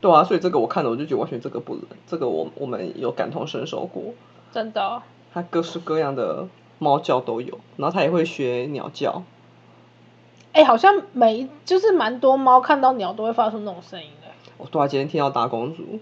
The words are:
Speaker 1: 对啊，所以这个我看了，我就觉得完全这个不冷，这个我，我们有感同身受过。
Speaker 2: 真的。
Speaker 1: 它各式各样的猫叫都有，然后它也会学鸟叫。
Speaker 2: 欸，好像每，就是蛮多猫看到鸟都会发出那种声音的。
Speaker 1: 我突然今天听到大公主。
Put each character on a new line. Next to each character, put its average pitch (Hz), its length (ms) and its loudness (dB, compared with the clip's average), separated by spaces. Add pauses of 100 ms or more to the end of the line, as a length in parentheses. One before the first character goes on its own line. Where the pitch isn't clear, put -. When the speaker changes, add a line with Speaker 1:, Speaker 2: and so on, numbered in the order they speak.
Speaker 1:
对 190 100 4
啊， 160 140 8
所 185 100 0
以 170 60 0
这 180 80 -2
个 165 100 0
我 113 80 0
看 - 160 -2
了， 131 60 0
我 117 80 -2
就 143 80 -6
觉 156 60 -10
得 117 80 -2
完 127 100 -4
全 131 100 -8
这 127 120 -10
个 - 100 -8
不 - 140 -12
冷， - 80 -12 (240)
这 170 100 -8
个 147 100 -4
我， 80 280 -4
我 139 100 -10
们 104 340 -8
有 - 140 -4
感 - 180 -4
同 143 160 -8
身 123 200 -8
受 - 180 -8
过。 - 180 -12 (500)
Speaker 2:
真 - 200 -8
的。 214 300 -6 (320)
Speaker 1:
它 175 80 -6
各 170 200 -2
式 170 160 -8
各 160 200 -4
样 139 180 -2
的 107 300 -4 (320)
猫 143 200 2
叫 127 220 0
都 117 200 -6
有， - 180 -12 (180)
然 139 120 -2
后 170 60 -4
它 185 80 0
也 151 80 2
会 170 140 2
学 123 460 -4
鸟 143 220 -8
叫。 143 300 -4 (1300)
Speaker 2:
欸， 311 100 8
好 254 140 8
像 381 260 6 (100)
每， 240 360 2 (160)
就 370 160 2
是 427 100 4
蛮 247 300 0
多 269 160 6
猫 254 240 8
看 277 200 2
到 262 120 4
鸟 196 200 -2
都 214 120 -6
会 226 80 -2
发 226 180 0
出 220 80 -10
那 208 60 -10
种 180 180 -10
声 180 180 -18
音 151 80 -20 (140)
的。 - 60 -20 (280)
Speaker 1:
我 - 100 -18
突 - 120 -4
然 143 100 4
今 139 100 -2
天 135 100 -2
听 151 120 -2
到 139 100 2
大 120 180 0
公 123 260 -6
主。 170 280 -12